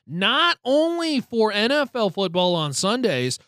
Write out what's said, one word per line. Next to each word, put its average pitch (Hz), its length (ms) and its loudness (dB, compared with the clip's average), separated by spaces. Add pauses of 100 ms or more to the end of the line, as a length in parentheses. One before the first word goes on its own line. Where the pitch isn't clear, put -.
not 233 580 0
only 311 560 0
for 220 320 0
N 208 180 0
F 285 240 -2
L 220 140 0
football 180 460 0
on 151 180 -2
Sundays, 175 760 -2